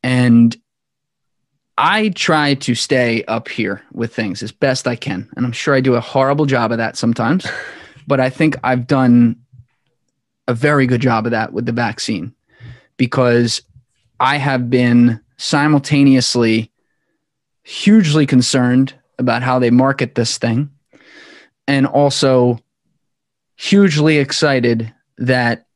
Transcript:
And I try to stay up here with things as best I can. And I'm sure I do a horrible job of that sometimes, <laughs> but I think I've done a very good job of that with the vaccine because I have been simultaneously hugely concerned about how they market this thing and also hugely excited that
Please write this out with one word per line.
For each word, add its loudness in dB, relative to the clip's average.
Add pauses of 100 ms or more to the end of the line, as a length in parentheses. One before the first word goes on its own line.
And 4 (1200)
I 0
try 0
to -4
stay -2
up -8
here -6 (100)
with -8
things -8
as -12
best -2
I -4
can. -8
And -4
I'm -6
sure -4
I 2
do 2
a 0
horrible -2
job -2
of -4
that -6
sometimes, -2 (300)
<laughs> -20
but 0
I 0
think -2
I've -2
done 2 (1080)
a -2
very 2
good 0
job 0
of -4
that -4
with -6
the -6
vaccine -6 (640)
because 0 (560)
I 0
have -2
been 2 (160)
simultaneously 0 (920)
hugely 2
concerned 2 (240)
about -2
how 0
they 2
market 2
this -4
thing -2 (1000)
and 2
also 2 (960)
hugely 2
excited 0 (240)
that -2 (100)